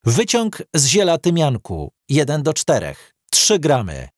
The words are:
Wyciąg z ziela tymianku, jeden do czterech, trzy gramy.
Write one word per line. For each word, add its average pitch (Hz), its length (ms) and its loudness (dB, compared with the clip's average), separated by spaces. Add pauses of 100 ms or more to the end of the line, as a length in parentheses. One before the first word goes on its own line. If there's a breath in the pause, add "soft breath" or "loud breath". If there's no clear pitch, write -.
Wyciąg 220 580 0 (120)
z 139 120 2
ziela 170 320 2
tymianku, 135 720 -2 (180)
jeden 147 340 0
do 151 100 0
czterech, 95 600 -2 (180)
trzy - 280 2
gramy. 104 600 0